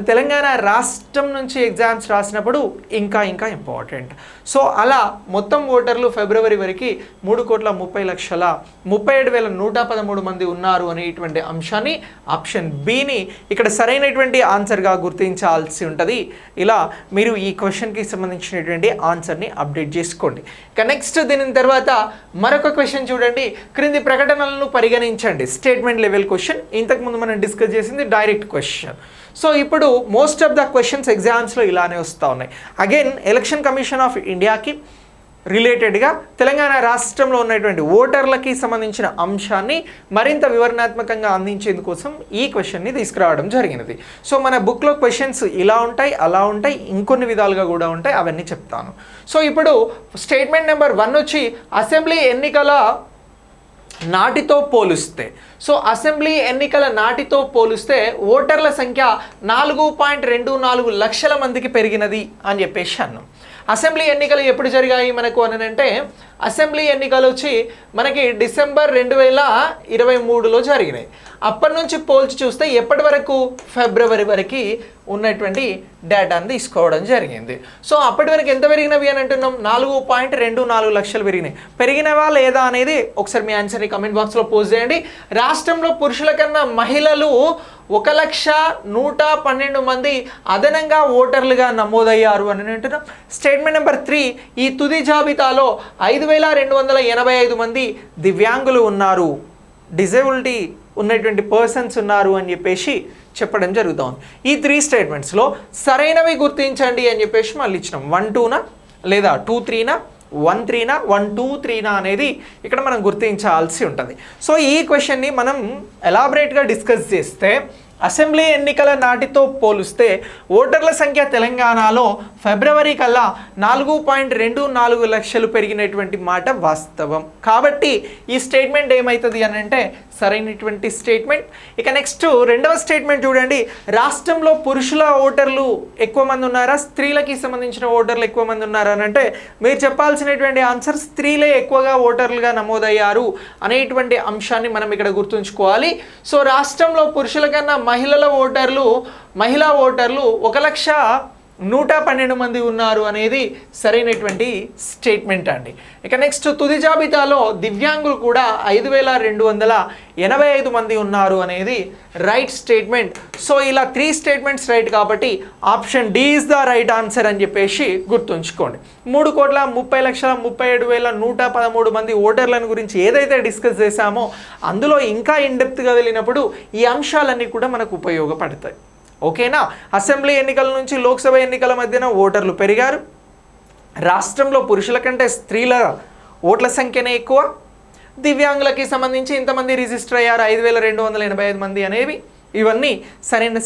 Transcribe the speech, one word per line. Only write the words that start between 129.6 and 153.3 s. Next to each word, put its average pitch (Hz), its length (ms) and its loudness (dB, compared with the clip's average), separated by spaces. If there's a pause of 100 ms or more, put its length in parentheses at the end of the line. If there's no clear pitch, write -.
అంటే 208 180 0 (400)
సరైనటువంటి 214 800 -2
స్టేట్మెంట్. 240 500 -2 (340)
ఇక 269 160 0
నెక్స్ట్ 285 280 -4 (260)
రెండవ 285 320 4
స్టేట్మెంట్ 294 440 0
చూడండి, 262 320 2 (380)
రాష్ట్రంలో 311 540 2 (160)
పురుషుల 269 380 2 (200)
ఓటర్లు 269 400 2 (420)
ఎక్కువ 269 240 0
మంది 262 180 -2
ఉన్నారా, 247 260 2 (100)
స్త్రీలకి 285 480 -2 (100)
సంబంధించిన 247 420 -6 (140)
ఓటర్లు 233 300 0
ఎక్కువ 226 220 -2
మంది 220 180 -4
ఉన్నారా 208 280 0
అని 208 100 -2
అంటే 240 180 2 (400)
మీరు 269 200 2
చెప్పాల్సినటువంటి 277 880 0
ఆన్సర్ 294 360 -4
స్త్రీలే 294 440 0 (100)
ఎక్కువగా 262 340 2 (140)
ఓటర్లుగా 240 500 0
నమోదయ్యారు 214 680 0 (400)
అనేటువంటి 254 500 0 (140)
అంశాన్ని 226 460 -4
మనం 214 200 -2
ఇక్కడ 202 220 0
గుర్తుంచుకోవాలి. 208 720 0 (400)
So 294 60 4 (160)
రాష్ట్రంలో 311 520 2 (120)
పురుషుల 294 380 0
కన్నా 294 220 0 (140)
మహిళల 285 340 4 (160)
ఓటర్లు, 262 460 2 (560)
మహిళా 294 260 4 (160)
ఓటర్లు 254 400 0 (240)
ఒక 269 80 0 (100)
లక్ష 302 220 -2 (800)
నూట 269 200 2 (140)
పన్నెండు 262 340 0
మంది 247 200 -4 (100)
ఉన్నారు 220 400 0
అనేది 220 320 -2 (400)